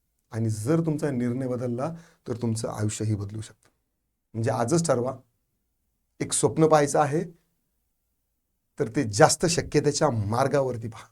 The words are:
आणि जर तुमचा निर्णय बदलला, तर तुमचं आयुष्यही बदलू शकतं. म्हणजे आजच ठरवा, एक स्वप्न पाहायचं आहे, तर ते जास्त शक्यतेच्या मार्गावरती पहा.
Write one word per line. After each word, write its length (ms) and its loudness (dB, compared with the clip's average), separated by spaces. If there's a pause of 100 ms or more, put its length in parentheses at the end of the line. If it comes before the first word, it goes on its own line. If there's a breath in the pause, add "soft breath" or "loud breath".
(300)
आणि 200 -2
जर 300 0
तुमचा 300 -2
निर्णय 380 -2
बदलला, 460 -4 (340 loud breath)
तर 80 -6
तुमचं 320 -4
आयुष्यही 460 -4
बदलू 260 -8
शकतं. 280 -18 (680)
म्हणजे 160 0
आजच 360 2
ठरवा, 320 0 (1000)
एक 120 -4
स्वप्न 360 4
पाहायचं 320 4
आहे, 240 0 (1500)
तर 100 0
ते 160 -2
जास्त 420 4
शक्यतेच्या 640 2
मार्गावरती 800 0
पहा. 240 -16